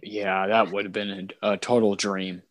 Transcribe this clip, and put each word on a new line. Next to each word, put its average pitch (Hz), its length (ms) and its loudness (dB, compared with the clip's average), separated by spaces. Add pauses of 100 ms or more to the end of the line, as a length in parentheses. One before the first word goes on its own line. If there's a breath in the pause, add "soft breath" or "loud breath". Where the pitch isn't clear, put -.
yeah, 98 440 -2
that 107 240 4
would 101 140 -2
have 92 80 -10
been 98 380 -6 (100)
a, 107 120 2
a 98 40 0
total 110 380 4
dream. 95 560 -4